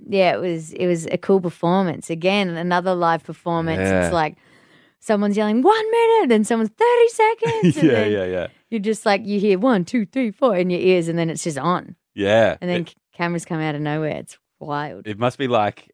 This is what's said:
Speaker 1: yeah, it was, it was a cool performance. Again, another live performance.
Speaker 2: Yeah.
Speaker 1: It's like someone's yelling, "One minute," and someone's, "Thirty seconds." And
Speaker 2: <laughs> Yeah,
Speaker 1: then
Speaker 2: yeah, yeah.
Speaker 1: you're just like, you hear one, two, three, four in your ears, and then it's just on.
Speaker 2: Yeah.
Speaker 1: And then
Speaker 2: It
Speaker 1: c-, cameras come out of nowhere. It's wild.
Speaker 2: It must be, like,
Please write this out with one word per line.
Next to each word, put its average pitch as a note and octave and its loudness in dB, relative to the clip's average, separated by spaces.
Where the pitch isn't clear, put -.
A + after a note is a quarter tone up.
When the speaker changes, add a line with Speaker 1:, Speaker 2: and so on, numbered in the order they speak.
Speaker 1:
yeah, F#3 2
it G2+ -2
was, D#3+ -6
it F3+ -2
was E3+ -2
a F3+ -2
cool G3 2
performance. F3 -2
Again, F#3 0
another F3+ 0
live E3 0
performance. E3 -4
Speaker 2:
Yeah. F#2 2
Speaker 1:
It's F#3 0
like D#3 -2
someone's G#3 0
yelling, G#3+ 0
"One A4 2
minute," A4+ 4
and G#3+ 4
someone's, A3+ -2
"Thirty A#4 4
seconds." A4+ 2
And D#4 4
Speaker 2:
<laughs> - -
Yeah, B2+ 4
Speaker 1:
then G#2+ 2
Speaker 2:
yeah, G2 0
yeah. F2+ -4
Speaker 1:
you're A3 -4
just G#3 -4
like, G3+ 0
you G3+ -2
hear G3 2
one, G#3 2
two, A3+ -2
three, C4 -2
four A#3 0
in F3+ 0
your F3+ -2
ears, F3+ 2
and E3+ -2
then E3 0
it's D#3 -8
just D#3 -4
on. E3+ -4
Speaker 2:
Yeah. G#2 2
Speaker 1:
And F3+ -4
then F3+ -2
Speaker 2:
It E3 -12
Speaker 1:
c-, - -20
cameras E3+ -4
come E3 -4
out D#3 -4
of D3 -6
nowhere. D3+ -4
It's - -16
wild. D3 -10
Speaker 2:
It G#2 -8
must B2 -4
be, C#3 -2
like, G#2+ -2